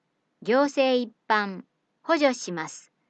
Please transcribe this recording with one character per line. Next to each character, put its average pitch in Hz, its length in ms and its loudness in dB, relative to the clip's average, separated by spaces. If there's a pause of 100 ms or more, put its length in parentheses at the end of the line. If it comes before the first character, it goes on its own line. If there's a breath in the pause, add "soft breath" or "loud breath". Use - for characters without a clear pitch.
(400)
行 233 220 2
政 269 340 2
一 240 160 -2 (160)
般、 202 360 -2 (380)
補 330 120 0
助 285 180 2
し 190 200 -8
ま 160 160 -8
す。 - 220 -20 (200)